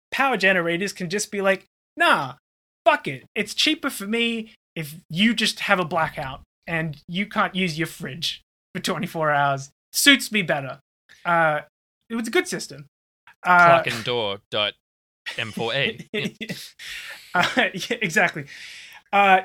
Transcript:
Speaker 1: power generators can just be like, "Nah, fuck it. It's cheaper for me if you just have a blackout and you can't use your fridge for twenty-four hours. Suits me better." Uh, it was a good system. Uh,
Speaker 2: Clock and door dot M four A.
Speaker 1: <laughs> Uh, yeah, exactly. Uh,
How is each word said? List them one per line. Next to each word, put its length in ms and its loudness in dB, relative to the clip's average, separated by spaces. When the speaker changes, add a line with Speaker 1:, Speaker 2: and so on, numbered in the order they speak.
Speaker 1:
power 260 2
generators 560 2
can 160 -8
just 220 -4
be 100 -4
like, 260 0
"Nah, 380 2
fuck 220 4
it. 180 -8
It's 180 -4
cheaper 340 0
for 200 -8
me 440 -2
if 220 -8
you 240 2
just 280 -2
have 180 4
a 60 0
blackout 560 -4
and 400 -4
you 200 -4
can't 280 -2
use 240 -2
your 80 -2
fridge 560 -10
for 80 -8
twenty-four 480 -2
hours. 400 0
Suits 400 4
me 100 0
better." 380 -4
Uh, 360 2
it 60 -6
was 100 -4
a 60 -8
good 160 0
system. 380 -10
Uh, 380 8
Speaker 2:
Clock 40 -6
and 180 -4
door 340 -2
dot 220 0
M 140 -8
four 200 -4
A. 280 -2
Speaker 1:
<laughs> 240 -6
Uh, 420 0
yeah, 280 -6
exactly. 440 0
Uh, 320 6